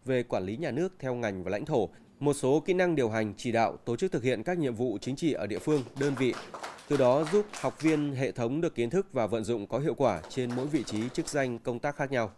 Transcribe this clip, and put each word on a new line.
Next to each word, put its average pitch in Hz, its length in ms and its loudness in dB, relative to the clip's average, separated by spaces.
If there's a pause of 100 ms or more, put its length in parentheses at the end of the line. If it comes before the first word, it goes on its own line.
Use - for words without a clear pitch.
về 127 180 0
quản 110 220 -2
lý 101 120 -4
nhà 151 140 -4
nước 170 280 -2
theo 131 160 -4
ngành 104 300 -4
và 92 60 -4
lãnh 104 140 -2
thổ, 131 240 2 (320)
một 143 120 2
số 139 340 2
kỹ 196 60 2
năng 180 220 2
điều 123 160 2
hành, 110 260 0
chỉ 120 160 -4
đạo, 110 320 2
tổ 120 120 -2
chức 190 160 -2
thực 143 100 -2
hiện 117 200 0
các 175 160 -2
nhiệm 135 160 0
vụ 110 260 -2
chính 131 160 -4
trị 156 160 0
ở - 140 -2
địa 101 120 -4
phương, 147 240 2 (180)
đơn 143 180 2
vị. 127 160 4 (540)
Từ 147 80 2
đó 131 360 6
giúp 208 140 4 (140)
học 135 220 -2
viên 151 320 2
hệ 127 180 -2
thống 127 280 0
được 170 140 0
kiến 117 160 0
thức 190 220 2
và 117 140 2
vận 110 180 0
dụng 107 220 -2
có 113 120 -2
hiệu 143 160 0
quả 107 340 2
trên 123 280 -2
mỗi 131 100 -2
vị 147 160 0
trí, 110 260 -2
chức 156 200 -4
danh, 131 300 0
công 120 200 -4
tác 143 180 -2
khác 135 140 -2
nhau. 117 280 0